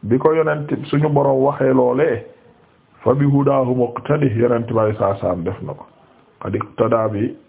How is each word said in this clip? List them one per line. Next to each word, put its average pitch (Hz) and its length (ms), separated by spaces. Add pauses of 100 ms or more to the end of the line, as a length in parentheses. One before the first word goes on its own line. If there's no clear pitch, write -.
bi 110 140
ko 156 160
yonent 151 360 (160)
suñu 147 240
Boroom 143 340
waxee 135 300
loolee, 127 520 (760)
fa 123 140
bi 143 100
hudaahu 139 500
muqtadi, 127 600
yonent 117 320
bi 110 300
saa 98 200
saam 90 240
def 87 180
na 82 120
ko, - 120 (560)
qad 98 140
iqtadaa 110 540
bi 104 260 (120)